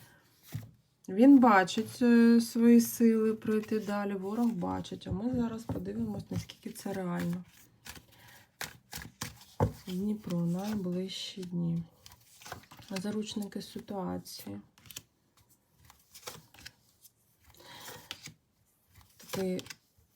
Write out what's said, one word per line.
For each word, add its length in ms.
Він 300
бачить, 640
е, 400
свої 400
сили 520
пройти 460
далі, 340
ворог 340
бачить, 600
а 40
ми 240
зараз 280
подивимось, 680
наскільки 380
це 240
реально. 500
Дніпро, 580
найближчі 960
дні. 420
Заручники 720
ситуації. 1000
Такий, 460